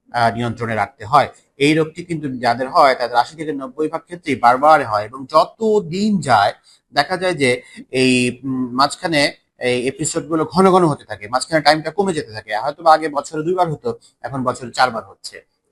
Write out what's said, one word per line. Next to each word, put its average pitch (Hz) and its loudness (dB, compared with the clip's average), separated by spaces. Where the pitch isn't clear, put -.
আহ, 117 2
নিয়ন্ত্রণে 117 -4
রাখতে 104 -4
হয়। 123 2
এই 143 2
রোগটি 160 -2
কিন্তু 151 -8
যাদের 120 0
হয় 139 4
তাদের 120 -4
আশি 123 0
থেকে 156 -8
নব্বই 139 -6
ভাগ 156 -10
ক্ষেত্রেই 165 -8
বারবার 131 4
হয় 107 -2
এবং 127 -14
যত 202 0
দিন 196 0
যায় 202 4
দেখা 147 0
যায় 180 -2
যে 131 2
এই, 127 2
উম, 127 -6
মাঝখানে 147 0
এই 123 0
এপিসোডগুলো 156 -4
ঘন 185 4
ঘন 185 4
হতে 147 0
থাকে, 104 -12
মাঝখানে 139 -2
টাইমটা 156 2
কমে 196 0
যেতে 143 -8
থাকে। 107 -6
হয়তো 143 -6
বা 165 6
আগে 156 2
বছরে 147 -6
দুইবার 175 0
হতো, 120 -6
এখন 127 -8
বছরে 123 -6
চারবার 113 -2
হচ্ছে, - -20